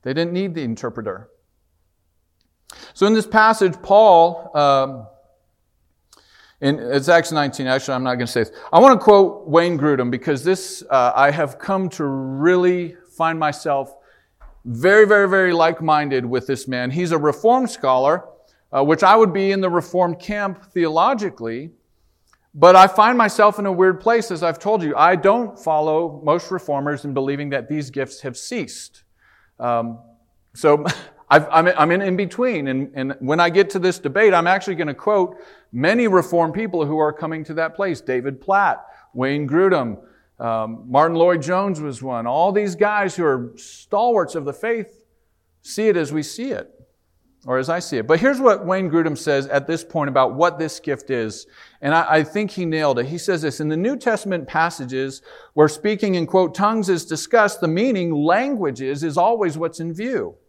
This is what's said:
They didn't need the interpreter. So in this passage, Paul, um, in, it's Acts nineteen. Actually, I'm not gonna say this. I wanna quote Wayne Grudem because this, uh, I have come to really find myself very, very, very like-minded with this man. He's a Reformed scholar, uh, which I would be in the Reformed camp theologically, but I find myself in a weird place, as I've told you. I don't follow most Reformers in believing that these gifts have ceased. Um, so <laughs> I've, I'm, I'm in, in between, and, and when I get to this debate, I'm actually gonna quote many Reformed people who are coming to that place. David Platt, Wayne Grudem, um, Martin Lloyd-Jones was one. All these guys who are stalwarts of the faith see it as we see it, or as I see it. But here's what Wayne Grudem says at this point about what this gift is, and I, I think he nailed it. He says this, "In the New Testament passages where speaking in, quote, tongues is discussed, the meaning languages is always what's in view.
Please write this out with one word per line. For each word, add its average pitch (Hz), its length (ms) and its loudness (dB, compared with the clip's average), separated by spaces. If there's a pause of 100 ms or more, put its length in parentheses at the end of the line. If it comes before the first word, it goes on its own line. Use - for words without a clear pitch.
They 131 80 -4
didn't 170 200 -4
need 185 200 -4
the 160 80 -8
interpreter. 113 680 -8 (1600)
So 196 140 2
in 214 40 4
this 220 140 0
passage, 220 560 2
Paul, 175 760 4
um, 135 520 0 (1500)
in, 143 180 -2
it's 135 300 -2
Acts 165 240 4
nineteen. 139 340 -4
Actually, 135 280 -2
I'm 127 100 -4
not 123 100 -2
gonna 123 140 -4
say 117 160 -2
this. - 80 -10 (200)
I 160 60 6
wanna 254 200 8
quote 196 500 4
Wayne 170 280 2
Grudem 135 360 0
because 127 320 -4
this, 185 440 -4
uh, 127 280 4
I 143 160 4
have 147 260 -6
come 190 300 -4
to - 160 -8
really 165 920 0 (240)
find 165 180 -2
myself 147 600 -4 (680)
very, 180 440 4
very, 202 200 4
very 185 240 2
like-minded 156 720 0
with 120 220 -4
this 131 220 -6
man. 127 240 -4
He's 170 180 -2
a 160 80 0
Reformed 220 500 2
scholar, 139 600 0 (420)
uh, 139 140 0
which 156 180 2
I 202 140 6
would 220 160 6
be 196 180 0
in 196 100 0
the 185 100 -2
Reformed 175 500 -2
camp 202 460 -8
theologically, 165 1080 -2 (840)
but 175 220 8
I 190 100 12
find 220 320 2
myself 208 400 4
in 208 80 -4
a 196 60 -2
weird 185 260 2
place, 226 320 0
as 170 140 -6
I've 165 160 -2
told 202 240 -2
you. 147 100 -2
I 170 220 4
don't 208 420 0
follow 156 680 -2
most 170 280 -2
Reformers 147 520 -6
in 143 80 -8
believing 139 380 -4
that 131 180 -6
these 147 220 -8
gifts 131 300 -10
have 127 160 -12
ceased. - 680 -12 (560)
Um, 117 420 -4 (540)
so 147 360 2
<laughs> - 400 -10
I've, 151 200 4
I'm, 160 180 4
I'm 160 240 2
in, 190 100 0
in 180 140 -2
between, 196 520 -4
and, 131 260 -6
and 135 260 -6
when 151 200 -2
I 175 80 4
get 190 220 2
to 196 80 -6
this 180 200 -2
debate, 196 360 2
I'm 170 120 4
actually 190 280 0
gonna 156 200 -4
quote 196 440 -2 (340)
many 208 360 0
Reformed 170 440 2
people 180 320 -4
who 151 140 -4
are 151 140 0
coming 160 320 -10
to 156 100 -14
that 160 200 -4
place. 190 280 -6
David 135 360 -6
Platt, 190 460 0 (300)
Wayne 139 340 -4
Grudem, 151 500 0 (400)
um, 113 480 -6
Martin 151 300 2
Lloyd-Jones 175 640 0
was 135 220 -10
one. 120 240 -6
All 160 260 0
these 202 220 -2
guys 208 420 -2
who 175 80 -2
are 127 320 -2
stalwarts 208 800 -2
of 156 100 -6
the 139 80 -6
faith 226 540 -8 (560)
see 214 260 -2
it 190 80 2
as 147 160 -4
we 156 100 -4
see 240 280 -10
it, - 200 -10 (760)
or 127 120 -4
as 131 120 -6
I 170 80 -2
see 165 180 -8
it. 110 100 -4
But 160 140 4
here's 262 180 2
what 226 280 2
Wayne 185 240 -2
Grudem 160 260 0
says 139 300 -2
at 139 200 -2
this 165 160 -4
point 147 280 -4
about 131 240 2
what 160 240 0
this 160 200 -6
gift - 320 -8
is, 113 360 -6 (340)
and 147 140 -2
I, 156 220 2
I 156 60 4
think 196 280 -6
he 185 160 -8
nailed 151 320 -2
it. 123 80 -2
He 165 120 -10
says 175 240 -4
this, 151 180 -6
"In 151 80 -4
the 156 80 -2
New 233 200 -2
Testament 202 500 -4
passages 135 760 -6 (320)
where 151 140 6
speaking 202 460 -2
in, 165 120 -2
quote, 185 280 0
tongues 208 340 -2
is 175 180 -2
discussed, 208 540 0
the 170 80 0
meaning 185 440 -2
languages 151 880 -2
is 156 140 -4
always 185 420 0
what's 165 220 -8
in 165 120 -8
view. 190 440 -8 (120)